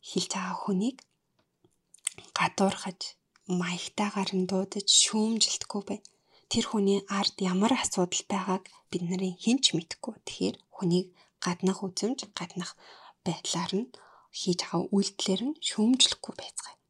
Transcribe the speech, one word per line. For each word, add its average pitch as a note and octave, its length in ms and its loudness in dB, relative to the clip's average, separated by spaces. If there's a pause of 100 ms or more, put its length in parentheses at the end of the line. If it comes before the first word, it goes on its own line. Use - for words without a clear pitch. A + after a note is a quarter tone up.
хэлж - 260 -2
байгаа F#3 280 -4
хүнийг G#3 400 -2 (1400)
гадуурхаж, F#3+ 640 0 (480)
маягтайгаар F3+ 840 -2
нь F#3 140 2
дуудаж, F#3+ 440 -2
шүүмжилдэхгүй G#3+ 920 2
бай. G3+ 180 -8 (500)
Тэр A3+ 160 0
хүний G3 400 4
ард G3 320 -2
ямар F#3+ 360 4
асуудал - 520 0
байгааг F#3+ 380 -2 (220)
бид F3+ 160 -6
нарын F#3 360 -2
хэн A#3+ 200 4
ч C4 100 2
мэдэхгүй. - 460 -4
Тэгэхээр - 420 -4 (140)
хүнийг F3+ 360 2 (360)
гаднах F#3 400 0
үзэмж, G3+ 360 -2 (160)
гаднах - 400 -8 (460)
байдлаар F3 540 -2
нь A3+ 120 0 (480)
хийж F3 260 -2
байгаа F3 300 -2
үйлдэлээр G3 520 0
нь C#4+ 160 -4
шүүмжлэхгүй - 760 2
байцгаая. - 420 -12 (140)